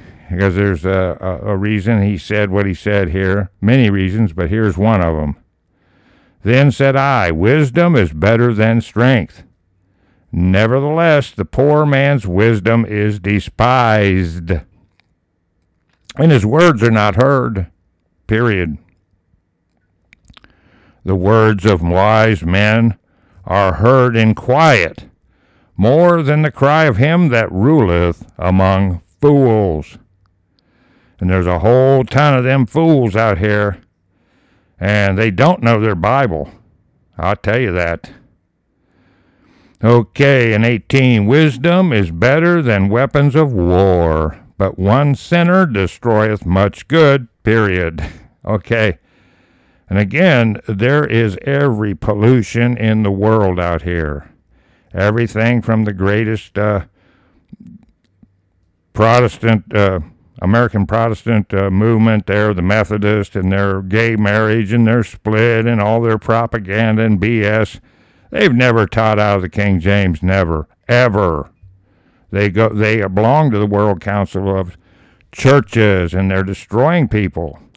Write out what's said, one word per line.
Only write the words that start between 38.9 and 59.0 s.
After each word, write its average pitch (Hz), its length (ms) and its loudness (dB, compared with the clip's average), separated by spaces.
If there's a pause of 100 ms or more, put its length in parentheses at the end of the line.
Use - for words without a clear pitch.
Okay, 120 720 2
in 107 100 2
eighteen, 120 600 2
"Wisdom 156 680 2
is 98 200 0
better 156 500 0
than 101 280 0
weapons 135 440 0
of 151 180 2
war, 87 840 0 (180)
but 98 220 -4
one 123 380 0
sinner 175 500 0
destroyeth 107 800 -2
much 95 420 -2
good," 139 400 2 (140)
period. 90 600 -2 (420)
Okay. 110 540 -2 (880)
And 92 80 -2
again, 117 600 0 (100)
there 127 360 0
is 110 380 -2
every 123 540 -2
pollution 117 840 0
in 110 240 0
the 101 100 0
world 98 480 0
out 85 220 -2
here. 78 480 -6 (640)
Everything 110 720 0
from 110 220 -2
the 104 80 -4
greatest, 104 680 -4
uh, 104 220 -2 (2000)
Protestant, 113 840 0